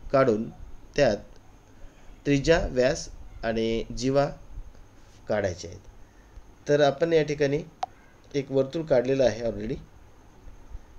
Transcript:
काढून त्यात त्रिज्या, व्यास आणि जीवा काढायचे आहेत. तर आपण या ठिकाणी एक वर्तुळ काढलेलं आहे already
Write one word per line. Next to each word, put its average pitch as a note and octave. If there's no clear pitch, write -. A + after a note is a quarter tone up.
काढून C3
त्यात B2
त्रिज्या, C#3+
व्यास C3
आणि A2+
जीवा C3+
काढायचे G2
आहेत. F#2
तर D3
आपण D3
या D#3
ठिकाणी D3
एक C#3
वर्तुळ C3+
काढलेलं C3+
आहे A2
already A2